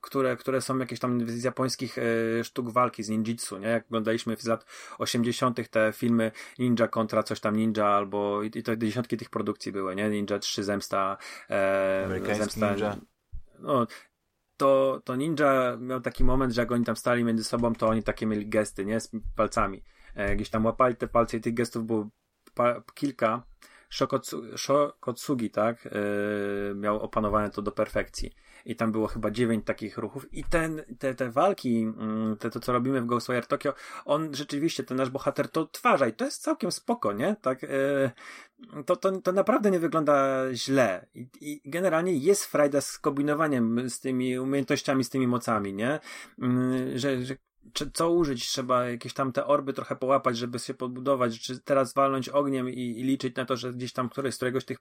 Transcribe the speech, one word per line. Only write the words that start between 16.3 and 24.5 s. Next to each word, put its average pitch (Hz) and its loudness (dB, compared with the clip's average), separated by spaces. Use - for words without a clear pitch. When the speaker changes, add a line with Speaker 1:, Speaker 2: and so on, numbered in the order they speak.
Speaker 1:
że 117 0
jak 120 0
oni 120 2
tam 113 0
stali 120 0
między 113 0
sobą, 117 0
to 113 2
oni 110 2
takie 107 -2
mieli 104 -2
gesty, 107 0
nie? 110 -2
Z - -14
palcami. 101 0
E, 101 0
gdzieś 104 -2
tam 110 0
łapali 120 4
te 127 -4
palce 117 2
i 113 -2
tych 117 -2
gestów 117 -2
było 110 0
pa-, 120 2
kilka. 120 0
Shokotsu-, 131 -2